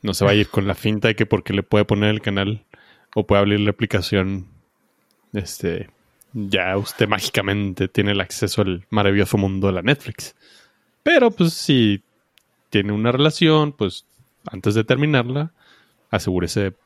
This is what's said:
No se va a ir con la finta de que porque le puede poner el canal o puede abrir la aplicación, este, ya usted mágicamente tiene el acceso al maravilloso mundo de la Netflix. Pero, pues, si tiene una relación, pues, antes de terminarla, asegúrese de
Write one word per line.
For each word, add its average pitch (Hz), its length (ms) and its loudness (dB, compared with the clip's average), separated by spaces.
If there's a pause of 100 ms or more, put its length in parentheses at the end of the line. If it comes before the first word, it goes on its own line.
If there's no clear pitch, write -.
No 101 100 -4
se 95 120 0
va 101 80 6
a - 20 4
ir 104 140 2
con 98 180 -2
la 98 80 -2
finta 107 340 -2
de 110 80 2
que 117 80 0
porque 98 280 -2
le 98 100 0
puede 104 220 2
poner 104 260 2
el 107 100 -2
canal 101 440 -4 (500)
o 107 120 0
puede 101 140 6
abrir 104 200 2
la 104 100 2
aplicación, 98 800 -2 (840)
este, 92 560 -6 (440)
ya 98 440 -2
usted 101 320 -2
mágicamente 98 800 -2
tiene 101 240 0
el 101 100 0
acceso 101 420 -2
al 92 280 -2
maravilloso 101 480 2
mundo 95 300 0
de 95 60 0
la 87 80 -4
Netflix. - 520 -4 (720)
Pero, 277 260 4
pues, 165 240 0
si 113 480 2 (680)
tiene 104 220 0
una 110 200 0
relación, 151 600 2
pues, - 320 -4 (460)
antes 101 240 -2
de 110 100 2
terminarla, 139 680 0 (580)
asegúrese 90 500 -2
de 95 140 -4 (120)